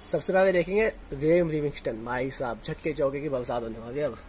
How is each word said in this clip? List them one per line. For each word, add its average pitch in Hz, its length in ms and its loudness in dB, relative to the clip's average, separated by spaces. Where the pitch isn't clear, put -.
सबसे 165 200 -2
पहले 190 200 6
देखेंगे 185 340 4
Ram 160 380 4
लिविंगस्टन, 139 540 -2
भाई 127 260 -2
साहब, 139 340 -4
छक्के 160 280 -4
चौके 139 280 0
की 151 80 -4
बरसात 123 340 -2
होने 113 160 -8
वाली 120 200 -8
है 147 60 0
अब। 117 120 -2